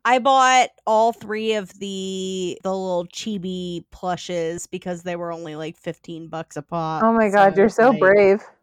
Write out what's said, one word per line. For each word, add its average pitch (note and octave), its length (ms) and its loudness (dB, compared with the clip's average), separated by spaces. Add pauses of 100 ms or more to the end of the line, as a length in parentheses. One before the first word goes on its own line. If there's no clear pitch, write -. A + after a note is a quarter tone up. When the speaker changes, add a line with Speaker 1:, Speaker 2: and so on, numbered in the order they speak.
Speaker 1:
I B3 160 2
bought B3+ 520 4 (160)
all A3 260 2
three A3 400 -6
of G#3 260 -6
the, F#3+ 840 -6
the F#3+ 120 -4
little F#3 340 -4
chibi F3+ 840 -8
plushes F3 760 -6
because F3+ 360 -10
they F3 120 -8
were E3+ 160 -8
only, E3 260 -12
like, D#3 200 -12
fifteen E3 520 -14
bucks D#3+ 280 -12
a D3 60 -8
pop, D#3+ 400 -6
Speaker 2:
Oh A3+ 100 4
my A3 160 2
God, G3 240 6
Speaker 1:
so F#3+ 60 -8
Speaker 2:
you're G3 80 6
Speaker 1:
it's G#3 100 -2
Speaker 2:
so A#3+ 140 6
Speaker 1:
like, G3+ 100 0
Speaker 2:
brave. G3 400 6 (220)